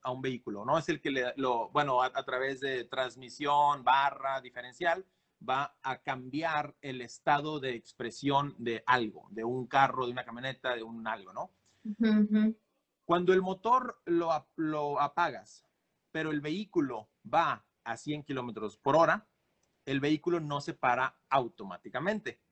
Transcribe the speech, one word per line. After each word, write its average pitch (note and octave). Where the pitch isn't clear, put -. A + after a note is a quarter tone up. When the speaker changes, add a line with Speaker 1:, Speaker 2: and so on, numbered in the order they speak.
Speaker 1:
a C3
un C3
vehículo, A2+
¿no? C#3+
Es D#3
el D#3
que D3
le, B2+
lo, B2
bueno, C#3
a, B2+
a C3
través C3+
de C3
transmisión, C3
barra, C3+
diferencial, C3
va C3+
a C3
cambiar C#3+
el C3+
estado D3
de C3
expresión C#3
de A#2
algo, A#2+
de A2+
un B2
carro, C3
de A#2+
una B2
camioneta, B2
de A2+
un A2+
algo, G2
¿no? C#3
Speaker 2:
Ujú, G#3+
ujú. G#3+
Speaker 1:
Cuando F3+
el F#3
motor A#3
lo E3+
ap-, D3+
lo D3+
apagas, C#3+
pero D#3+
el D3+
vehículo D3+
va D3
a A#2
cien D3
kilómetros A#2
por C#3
hora, E3
el C#3
vehículo D#3
no D3
se D3
para B2+
automáticamente. B2+